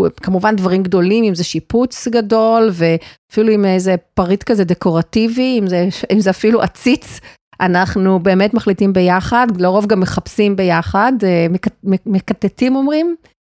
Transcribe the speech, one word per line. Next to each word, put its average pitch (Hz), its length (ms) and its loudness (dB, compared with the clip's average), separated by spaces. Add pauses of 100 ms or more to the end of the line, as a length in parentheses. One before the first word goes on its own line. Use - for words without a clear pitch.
(220)
כמובן, 196 340 0
דברים 185 260 0
גדולים, 185 420 0
אם 202 100 0
זה 170 100 -4
שיפוץ 233 640 -4
גדול, 226 640 2
ואפילו 170 800 -2
אם 208 100 2
איזה 185 300 2 (200)
פריט 190 280 0
כזה 202 220 0
דקורטיבי, 226 920 0
אם 202 80 0
זה, 180 220 0 (240)
אם 208 80 4
זה 190 100 2
אפילו 214 320 0
עציץ, - 580 -2 (400)
אנחנו 190 580 0
באמת 190 360 2
מחליטים 196 380 0
ביחד, 185 540 2 (120)
לרוב 185 280 2
גם 202 140 0
מחפשים 202 560 -2
ביחד, 190 560 0 (100)
אה, 175 280 2
מק-, 185 160 -4 (180)
מק-, 190 220 -2
מקטטים, 220 720 -2
אומרים, 302 400 0 (260)